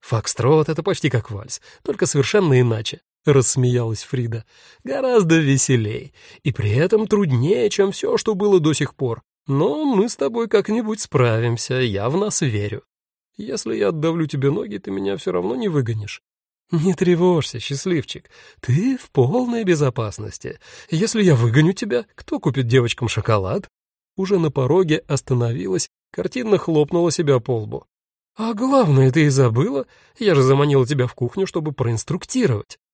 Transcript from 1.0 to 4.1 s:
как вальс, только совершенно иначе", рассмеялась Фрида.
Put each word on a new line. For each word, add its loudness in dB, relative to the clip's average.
как -4
вальс, -12
только -2
совершенно 2
иначе", 0
рассмеялась 2
Фрида. -6